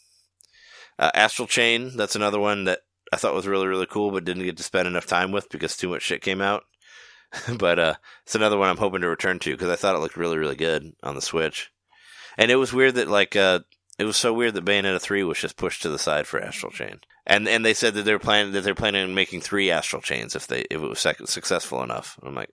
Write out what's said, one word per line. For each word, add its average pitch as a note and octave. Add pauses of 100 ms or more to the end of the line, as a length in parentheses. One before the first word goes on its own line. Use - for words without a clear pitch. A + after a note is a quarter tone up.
(1000)
Uh, D#2
Astral A2
Chain, A#2+
that's G#2
another G#2
one G2+
that F#2 (320)
I -
thought G2
was F#2
really, F#2+
really F#2+
cool, G#2
but F#2+
didn't F#2
get F2
to -
spend F2+
enough F2
time F2+
with G2
because -
too F2+
much E2+
shit -
came F#2+
out. G2+
<laughs> - (840)
But, F2
uh, D#2+ (300)
it's -
another G#2+
one G2
I'm F2+
hoping F#2+
to F2
return F2+
to C#2
'cause F2
I F2
thought F#2+
it -
looked D#2+
really, E2+
really D2
good D#2 (100)
on C#2
the C#2
Switch. - (720)
And A2+
it B2
was B2+
weird C3
that, A#2+
like, G2+
uh, F#2 (380)
it G2+
was G#2+
so A#2
weird A2+
that F2+
Bayonetta G2
three G2
was D#2+
just -
pushed -
to E2+
the D2
side D2+
for -
Astral -
Chain. G1+ (260)
And, G#2
and A2+
they A2
said A2
that G#2
they're G#2
planning, G#2
that G2
they're G2
planning G2+
on F#2
making F#2
three G2
Astral D#2+
Chains A1+
if -
they, B1 (100)
if D#2
it D2
was A1
sec-, -
successful -
enough. A#1
I'm C2+
like, G#1+